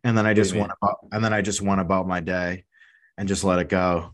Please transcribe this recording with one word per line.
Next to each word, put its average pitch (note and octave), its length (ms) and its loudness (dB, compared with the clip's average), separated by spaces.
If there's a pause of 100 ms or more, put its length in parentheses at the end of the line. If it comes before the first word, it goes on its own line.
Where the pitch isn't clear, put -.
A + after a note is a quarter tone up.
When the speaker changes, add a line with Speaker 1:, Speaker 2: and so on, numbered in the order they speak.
Speaker 1:
And A2+ 120 2
then G#2+ 100 4
I A2 40 4
Speaker 2:
What G#2 40 4
do G#2 60 4
you G2+ 40 6
Speaker 1:
just F#2 100 -2
Speaker 2:
mean? G#2+ 80 0
Speaker 1:
went G2 100 -4 (100)
about, G2+ 160 0 (140)
and A2 120 -2
then G#2+ 80 0
I G#2 100 0
just G2+ 200 -4
went G2 180 0
about F#2 260 0
my F2+ 140 -2
day F2+ 440 -4 (520)
and G#2 120 -6
just G2 160 -2
let F2+ 140 4
it E2+ 100 -2
go F2+ 460 0